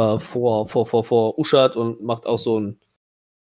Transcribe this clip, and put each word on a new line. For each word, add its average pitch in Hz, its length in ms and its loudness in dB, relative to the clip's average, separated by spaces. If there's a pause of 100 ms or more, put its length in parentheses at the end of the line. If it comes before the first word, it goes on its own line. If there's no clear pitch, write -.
(160)
äh, 107 40 -2
vor, 113 480 -2
vor, 117 180 0
vor, 113 180 0
vor 113 360 0
Uschat 135 360 4
und 113 280 -4
macht 113 240 -6
auch 117 120 0
so 113 200 0
ein 104 200 -8 (760)